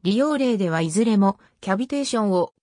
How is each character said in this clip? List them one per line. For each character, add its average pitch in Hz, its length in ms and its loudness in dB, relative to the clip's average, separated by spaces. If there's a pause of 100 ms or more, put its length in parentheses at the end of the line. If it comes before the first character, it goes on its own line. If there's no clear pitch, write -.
利 196 160 0
用 294 220 0
例 247 180 0
で 185 140 -2
は 165 100 0
い 165 80 -2
ず 202 160 0
れ 214 120 2
も 196 200 2 (240)
キ - 80 -8
ャ 190 80 0
ビ 247 100 -4
テ 285 140 -4
ー - 20 -2
シ 254 140 -4
ョ 220 60 0
ン 208 80 0
を 180 200 0 (120)